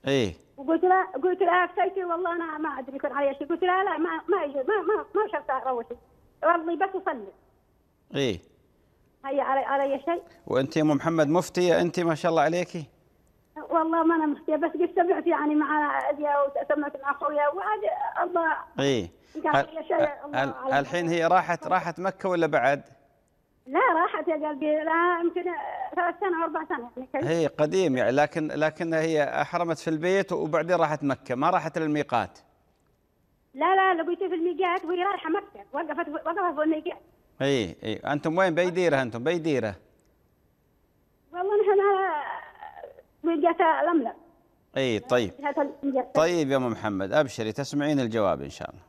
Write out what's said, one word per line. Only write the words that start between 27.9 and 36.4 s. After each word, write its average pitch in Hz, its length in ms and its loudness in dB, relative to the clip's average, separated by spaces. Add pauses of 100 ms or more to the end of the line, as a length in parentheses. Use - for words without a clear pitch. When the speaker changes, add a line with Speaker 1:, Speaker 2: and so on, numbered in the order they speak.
Speaker 1:
يعني، 113 140 2
لكن، 151 380 0
لكن 156 460 -2
هي 151 480 0
أحرمت 165 360 -2
في - 100 -6
البيت 180 440 0
وبعدين 165 440 0
راحت 151 280 0
مكة، 131 300 -2
ما 147 160 2
راحت 160 280 0
للميقات. 147 600 -2 (1160)
Speaker 2:
لا، 339 220 2
لا، 381 260 4
لقيتها 349 260 -2
في 339 60 -2
الميقات 349 500 0
وهي 349 180 -2
رايحة 370 280 -2
مكة، 339 420 -4
وقفت، 311 360 -4
وقفت 330 480 -4